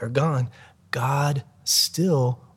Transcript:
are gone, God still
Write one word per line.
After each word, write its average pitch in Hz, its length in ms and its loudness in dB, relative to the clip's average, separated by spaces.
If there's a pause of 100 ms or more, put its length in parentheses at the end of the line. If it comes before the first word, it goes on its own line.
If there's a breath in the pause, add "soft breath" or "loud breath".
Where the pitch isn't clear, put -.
are 113 80 -6
gone, 131 400 0 (420 loud breath)
God 143 520 -2 (200)
still 139 800 0 (160 soft breath)